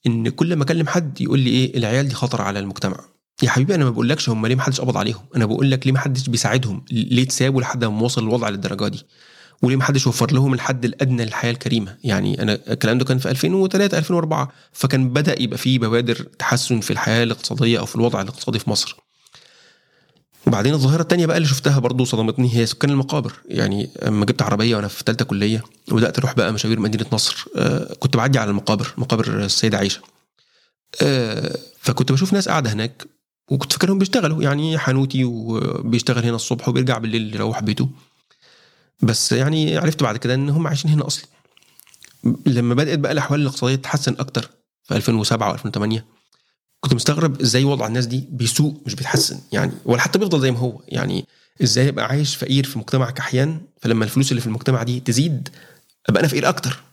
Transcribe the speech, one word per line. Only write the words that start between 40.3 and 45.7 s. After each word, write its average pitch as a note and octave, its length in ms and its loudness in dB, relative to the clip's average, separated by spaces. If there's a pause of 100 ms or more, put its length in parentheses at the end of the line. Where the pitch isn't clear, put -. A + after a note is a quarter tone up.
إن C#3 140 0
هم D#3 180 0
عايشين D3+ 240 0
هنا D3+ 160 4
أصلًا. - 200 -6 (1200)
لما A#2+ 280 4
بدأت C3+ 240 2
بقى C#3+ 140 0
الأحوال D3 280 0
الاقتصادية C3 340 0
تتحسن C3+ 440 -2
أكتر A#2+ 320 -6 (320)
في - 140 -4
ألفين A2+ 180 0
وسبعة G#2 360 0
وألفين - 180 -6
وتمانية، A2 380 -2 (760)